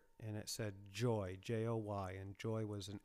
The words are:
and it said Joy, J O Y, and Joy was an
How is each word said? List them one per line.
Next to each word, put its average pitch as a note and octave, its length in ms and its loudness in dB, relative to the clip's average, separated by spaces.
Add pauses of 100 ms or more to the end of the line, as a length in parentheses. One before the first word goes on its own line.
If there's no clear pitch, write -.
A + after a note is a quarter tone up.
(260)
and G#2+ 100 -2
it G#2+ 120 -4
said G#2+ 240 -2 (180)
Joy, G2+ 520 4
J A2 240 2
O A#2 100 4
Y, G2+ 420 0
and F#2+ 200 -6
Joy A2 260 2
was G#2 240 -2
an G2 160 -4